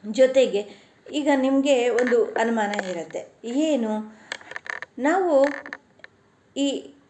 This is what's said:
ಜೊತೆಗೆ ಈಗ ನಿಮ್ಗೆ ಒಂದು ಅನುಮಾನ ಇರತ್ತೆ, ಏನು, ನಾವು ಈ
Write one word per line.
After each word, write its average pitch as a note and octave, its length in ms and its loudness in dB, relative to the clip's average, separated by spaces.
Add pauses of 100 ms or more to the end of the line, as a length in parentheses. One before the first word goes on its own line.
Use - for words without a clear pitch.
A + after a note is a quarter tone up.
(120)
ಜೊತೆಗೆ B3 540 4 (460)
ಈಗ C#4+ 240 -2
ನಿಮ್ಗೆ C4+ 540 2
ಒಂದು A#3 360 2
ಅನುಮಾನ A3+ 460 -2 (180)
ಇರತ್ತೆ, E3+ 360 -10 (180)
ಏನು, A3+ 760 -2 (800)
ನಾವು D4+ 460 2 (1120)
ಈ C#4 340 -4 (180)